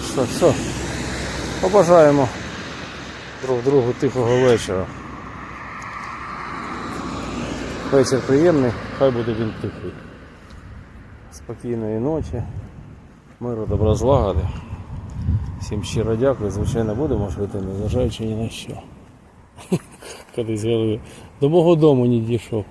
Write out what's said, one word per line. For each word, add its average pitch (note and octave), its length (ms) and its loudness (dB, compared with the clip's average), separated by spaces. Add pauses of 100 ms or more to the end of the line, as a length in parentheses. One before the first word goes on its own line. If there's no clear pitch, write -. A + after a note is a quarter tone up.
(120)
Що, C3+ 140 0
що, C3+ 280 4 (1080)
побажаємо E3 640 8 (1160)
друг B2 180 0
другу B2+ 360 4
тихого B2 400 2
вечора. G#2 460 4 (3000)
Вечір C3 360 4
приємний, C#3+ 440 4 (280)
хай C3+ 120 6
буде A#2 220 -2
він G#2+ 280 -2
тихий. F2+ 320 -8 (1400)
Спокійної A2+ 680 -6
ночі, C3 440 -4 (960)
миру, A#2 260 -4
добра, G#2+ 300 2
злагоди. A2 520 2 (1120)
Всім G#2 220 -4
щиро A2+ 320 0
дякую. A2 360 2
Звичайно, G#2 440 0
будемо A#2 340 0
жити, G2 320 -4
незважаючи G#2+ 640 -2
ні A2 100 -2
на A2 140 -4
що. - 240 -12 (960)
<laughs> F3+ 80 0 (560)
Кудись A2 240 -2
з G#2+ 60 -4
голови. A2+ 340 2 (420)
До C#3+ 80 4
мого E3+ 260 6
дому C#3+ 300 6
не A#2+ 140 4
дійшов. A2+ 520 -2